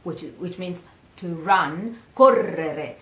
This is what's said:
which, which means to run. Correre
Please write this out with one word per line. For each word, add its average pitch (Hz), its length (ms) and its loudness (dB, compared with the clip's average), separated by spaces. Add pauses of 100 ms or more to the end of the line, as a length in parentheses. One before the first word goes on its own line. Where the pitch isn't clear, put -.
which, 170 180 -8 (160)
which 180 200 -8
means 180 260 -8 (340)
to 185 120 -10
run. 170 680 -2 (160)
Correre 160 880 4